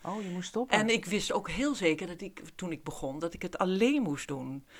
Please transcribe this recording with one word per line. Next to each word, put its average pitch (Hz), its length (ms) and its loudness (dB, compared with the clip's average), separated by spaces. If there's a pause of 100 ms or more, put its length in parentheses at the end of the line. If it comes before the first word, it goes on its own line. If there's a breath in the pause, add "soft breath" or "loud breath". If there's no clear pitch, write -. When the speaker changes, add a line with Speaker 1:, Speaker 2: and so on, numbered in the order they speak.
Speaker 1:
Oh, 208 200 -4
je 190 60 -6
moest 180 180 -4
stoppen. 220 300 2
Speaker 2:
En 214 120 4
ik 226 160 2
wist 190 260 0
ook - 180 -2
heel 254 260 0
zeker 165 320 2
dat 170 140 -8
ik, 196 200 -10 (140)
toen 180 160 -6
ik 151 120 -6
begon, 143 360 -4
dat 165 140 -2
ik - 80 -12
het 180 160 -6
alleen 208 440 6
moest 147 260 0
doen. 135 380 -6 (140 loud breath)